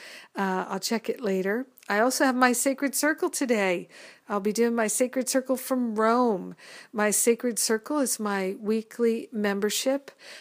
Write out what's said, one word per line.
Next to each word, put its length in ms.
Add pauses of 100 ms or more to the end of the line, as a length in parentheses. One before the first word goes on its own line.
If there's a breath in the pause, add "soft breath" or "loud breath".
(360 loud breath)
Uh, 320
I'll 120
check 300
it 120
later. 440 (220)
I 120
also 260
have 100
my 160
Sacred 420
Circle 360
today. 580 (400 loud breath)
I'll 140
be 100
doing 240
my 120
Sacred 420
Circle 260
from 400
Rome. 600 (360 loud breath)
My 180
Sacred 480
Circle 420
is 200
my 400
weekly 720
membership. 800 (300 loud breath)